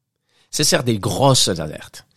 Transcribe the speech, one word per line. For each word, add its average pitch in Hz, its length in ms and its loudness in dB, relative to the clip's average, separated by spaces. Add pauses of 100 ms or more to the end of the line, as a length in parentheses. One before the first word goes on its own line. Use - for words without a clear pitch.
(500)
C'est - 140 -2
certes 147 220 0
des 117 120 0
grosses 117 500 2
alertes. - 580 -8 (100)